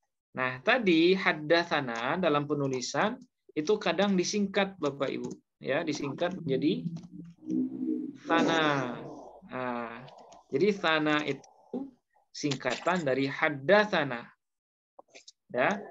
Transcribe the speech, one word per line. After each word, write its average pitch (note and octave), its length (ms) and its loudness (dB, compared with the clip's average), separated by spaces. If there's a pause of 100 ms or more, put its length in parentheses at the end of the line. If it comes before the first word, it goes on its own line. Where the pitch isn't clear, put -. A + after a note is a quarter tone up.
(360)
Nah, B2+ 240 -4
tadi F#3 560 6
haddatsana D3+ 1040 2
dalam D3 280 4
penulisan C#3+ 720 0 (360)
itu D#3 240 2
kadang F#3+ 360 2
disingkat, G3 600 0
Bapak C#3+ 320 -2
Ibu, B2 240 -6 (280)
ya, C#3 200 -2
disingkat D#3+ 640 -4
jadi D3 400 0 (1400)
sana. D3+ 680 0 (520)
Nah, B2 560 -8 (480)
jadi F3+ 240 4
sana D3+ 480 2
itu - 680 -8 (400)
singkatan D3 720 -2
dari C3+ 240 0
haddatsana. D3 960 2 (1300)
Ya. D#3+ 280 0 (100)